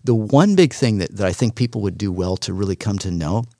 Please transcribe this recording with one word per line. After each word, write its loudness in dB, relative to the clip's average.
the 2
one 4
big 6
thing 0
that, -4
that 0
I 0
think 0
people -2
would -4
do -2
well -2
to -8
really -2
come -4
to -6
know -2